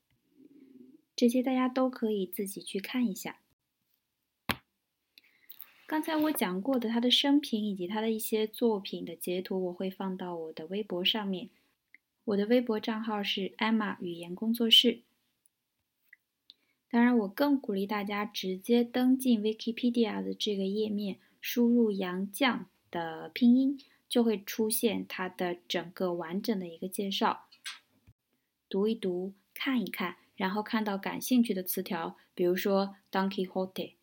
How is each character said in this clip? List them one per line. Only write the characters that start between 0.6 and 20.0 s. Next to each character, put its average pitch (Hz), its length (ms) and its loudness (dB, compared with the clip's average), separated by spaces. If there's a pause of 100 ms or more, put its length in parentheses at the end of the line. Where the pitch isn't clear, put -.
这 247 140 4
些 247 160 2
大 262 100 0
家 254 140 2
都 262 220 0
可 233 220 -4
以 202 140 -2
自 196 220 -8
己 196 140 -10
去 - 180 -8
看 247 260 -2
一 190 80 -2
下。 - 280 -12 (2500)
刚 311 160 -2
才 320 140 -2
我 302 160 2
讲 190 300 -2
过 262 180 2
的 226 80 -2
他 233 140 0
的 247 100 4
生 285 300 4
平 214 240 -2
以 202 100 -2
及 180 100 -6
他 214 140 -4
的 220 120 0
一 220 60 0
些 214 300 0
作 220 320 0
品 190 240 -8
的 175 100 -8
截 180 280 -4
图， 185 240 -2
我 175 80 -4
会 190 180 -4
放 190 240 -6
到 180 220 -8
我 160 160 -10
的 160 140 -12
微 190 140 -4
博 185 220 -4
上 202 240 -2
面。 185 220 -6 (760)
我 202 140 0
的 208 80 2
微 247 160 4
博 226 180 -2
账 220 240 -4
号 214 180 -4
是 196 360 -4
Emma 214 420 0
语 175 120 -8
言 170 220 -10
工 220 200 -2
作 233 160 0
室。 233 320 6 (1900)
当 233 140 6
然， 247 160 6
我 202 80 0
更 277 320 2
鼓 220 140 -4
励 196 120 0
大 202 200 -2
家 208 200 -2
直 185 320 -6
接 240 280 4
登 254 320 4
进 247 240 4
Wikipedia 220 800 0